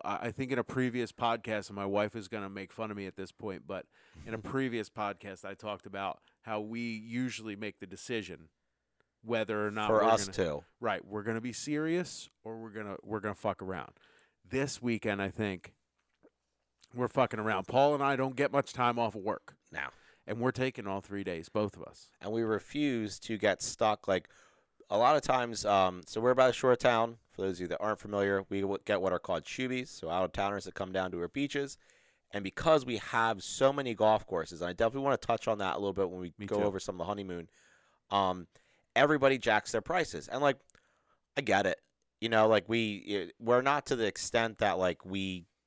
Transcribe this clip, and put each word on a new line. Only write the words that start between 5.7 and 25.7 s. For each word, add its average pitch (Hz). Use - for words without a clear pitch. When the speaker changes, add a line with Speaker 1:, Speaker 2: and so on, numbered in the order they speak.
Speaker 1:
about 98
how 107
we 110
usually 113
make 104
the 101
decision 92
whether 110
or 104
not 107
Speaker 2:
For 110
Speaker 1:
we're 104
Speaker 2:
us 107
Speaker 1:
gonna, 92
Speaker 2:
too. 73
Speaker 1:
right, 104
we're 104
gonna 113
be 120
serious 156
or 113
we're 113
gonna, 101
we're 104
gonna 101
fuck 98
around. 92
This 135
weekend, 110
I 98
think 98
we're 123
fucking 123
around. 107
Paul 139
and 139
I 139
don't 131
get 135
much 139
time 120
off 113
of 104
work. -
Speaker 2:
No. -
Speaker 1:
And 107
we're 127
taking 127
all 98
three 101
days, 85
both 107
of 87
us. -
Speaker 2:
And 104
we 113
refuse 110
to 113
get 98
stuck. -
Like, 92
a 104
lot 131
of 139
times, 120
um, 95